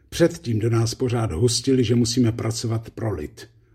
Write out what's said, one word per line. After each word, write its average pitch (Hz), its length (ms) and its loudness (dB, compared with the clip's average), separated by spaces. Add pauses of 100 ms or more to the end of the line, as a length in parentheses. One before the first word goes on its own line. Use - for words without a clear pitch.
Předtím - 500 0
do 113 120 0
nás 113 240 2
pořád 113 380 -2
hustili, 120 520 2
že 120 100 2
musíme 117 380 2
pracovat 113 580 -6
pro 107 240 -6
lid. - 360 -12 (240)